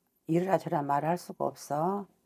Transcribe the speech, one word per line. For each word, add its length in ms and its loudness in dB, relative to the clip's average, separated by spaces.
이래라 320 2
저래라 240 0
말을 260 2
할 80 2
수가 300 -6
없어. 600 -2